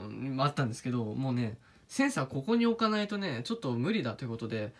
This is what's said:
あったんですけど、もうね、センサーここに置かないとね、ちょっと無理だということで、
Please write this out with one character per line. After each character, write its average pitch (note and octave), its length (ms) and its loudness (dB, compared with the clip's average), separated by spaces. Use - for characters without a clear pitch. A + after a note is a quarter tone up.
あ C3+ 80 6
っ C#3 80 0
た C3+ 100 2
ん A#2 40 2
で A2+ 60 -4
す - 80 -10
け B2+ 80 -2
ど、 A#2+ 140 0
も B2 260 -2
う - 40 2
ね、 A#2 240 -2
セ C#4 200 2
ン C#4 40 2
サ D3 120 0
ー C3 40 -2
こ C#3 160 -4
こ A#3 140 4
に A#3 100 6
置 A3+ 100 4
か A3+ 120 4
な G#3+ 140 2
い G3+ 60 -2
と G#3 100 -4
ね、 C#3+ 260 -2
ち A#3 80 -4
ょ - 40 -2
っ - 20 -4
と C3 140 -2
無 B2+ 200 2
理 G#3 100 2
だ A#2 120 -2
と - 100 -10
い - 20 -4
う - 40 -4
こ A2+ 80 -6
と A2+ 100 -6
で、 G#2+ 320 -4